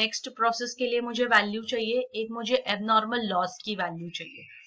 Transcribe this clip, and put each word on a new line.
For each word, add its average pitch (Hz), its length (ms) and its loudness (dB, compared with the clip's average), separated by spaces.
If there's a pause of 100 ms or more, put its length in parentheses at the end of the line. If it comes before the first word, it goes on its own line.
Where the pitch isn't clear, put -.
next 220 260 -2 (140)
process 233 380 0
के 247 100 2
लिए 240 180 2
मुझे 240 180 0 (100)
वैल्यू 208 280 2 (120)
चाहिए, 233 280 2 (180)
एक 220 180 -4
मुझे 240 240 0 (120)
abnormal 220 560 2
loss 185 340 0
की 214 180 -4
वैल्यू 170 260 -6 (100)
चाहिए। - 280 -14 (200)